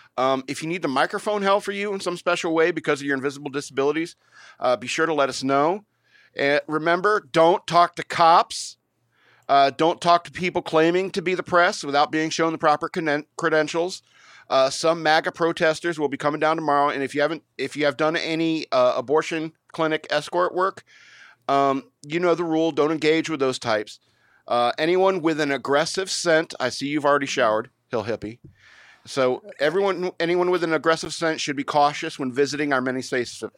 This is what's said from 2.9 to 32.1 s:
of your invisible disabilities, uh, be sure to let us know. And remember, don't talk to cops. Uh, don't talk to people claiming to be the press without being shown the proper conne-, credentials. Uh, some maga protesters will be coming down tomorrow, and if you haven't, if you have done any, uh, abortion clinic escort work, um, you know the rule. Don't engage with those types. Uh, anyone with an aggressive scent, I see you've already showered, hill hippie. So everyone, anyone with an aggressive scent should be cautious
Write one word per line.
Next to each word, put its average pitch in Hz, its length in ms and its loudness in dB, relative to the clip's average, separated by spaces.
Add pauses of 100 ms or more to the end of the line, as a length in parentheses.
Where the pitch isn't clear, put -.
of 143 60 -8
your 139 100 -2
invisible 143 340 -6
disabilities, 143 680 -4 (420)
uh, 123 180 2
be 131 100 -6
sure 160 200 -2
to 160 80 0
let 143 140 2
us 131 140 -8
know. 143 420 2 (500)
And 143 320 0
remember, 170 540 0 (120)
don't 165 340 6
talk 170 300 2
to 160 60 -8
cops. - 720 2 (720)
Uh, 139 220 6
don't 156 300 0
talk 170 240 4
to 139 80 -18
people 170 300 -4
claiming 170 500 2
to 196 100 -6
be 180 120 -2
the 170 80 -4
press 175 420 0
without 143 260 2
being 156 200 -2
shown 165 220 0
the 156 60 -6
proper 156 300 2
conne-, 151 380 -2 (100)
credentials. 165 640 -2 (460)
Uh, 135 220 4
some 160 320 -2
maga 160 300 2
protesters 165 680 0
will 147 100 0
be 135 80 -8
coming 147 240 -2
down 156 160 2
tomorrow, 143 340 2
and 131 120 -2
if 131 120 -6
you 143 60 0
haven't, 151 220 -2 (160)
if 135 180 -6
you 147 80 -2
have 143 120 0
done 156 200 0
any, 160 540 -2
uh, 127 260 4
abortion 156 560 -2 (200)
clinic 156 380 -2
escort 175 440 -2
work, 185 300 -2 (640)
um, 139 360 2 (220)
you 156 140 -4
know 175 140 4
the 175 100 -2
rule. 160 260 0
Don't 151 220 2
engage 156 360 0
with 156 120 -4
those 131 180 0
types. 107 400 -2 (480)
Uh, 120 320 0
anyone 185 420 2
with 156 200 0
an 147 100 0
aggressive 143 580 -2
scent, 165 520 0
I 127 80 0
see 139 180 -8
you've 143 180 -2
already 143 220 2
showered, 113 440 0 (200)
hill 110 140 -4
hippie. 110 340 -8 (680)
So 127 380 -2 (180)
everyone, 180 500 0 (100)
anyone 180 300 0
with 180 140 0
an 165 80 -2
aggressive 160 420 0
scent 160 260 -4
should 143 160 -4
be 139 80 -6
cautious 147 540 0